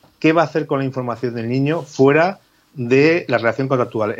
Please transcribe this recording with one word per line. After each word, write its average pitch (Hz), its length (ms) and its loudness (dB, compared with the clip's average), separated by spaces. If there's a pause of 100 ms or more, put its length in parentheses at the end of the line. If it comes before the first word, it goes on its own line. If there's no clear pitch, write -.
(200)
qué 156 140 2
va 165 100 2
a - 20 2
hacer 151 220 -4
con 147 120 -2
la 135 60 -2
información 123 480 -6
del 117 160 -6
niño 143 320 -2
fuera 151 580 2 (360)
de 139 520 2
la 120 120 0
relación 117 280 -2
contractual. 117 520 -2